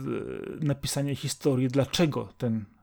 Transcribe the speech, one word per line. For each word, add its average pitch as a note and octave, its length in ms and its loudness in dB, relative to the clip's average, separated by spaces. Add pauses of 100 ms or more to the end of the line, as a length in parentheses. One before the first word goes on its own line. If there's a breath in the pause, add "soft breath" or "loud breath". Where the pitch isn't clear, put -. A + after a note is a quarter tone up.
(600)
napisanie C#3 560 0
historii, C3 520 2
dlaczego B2+ 680 2
ten A2 260 0 (180)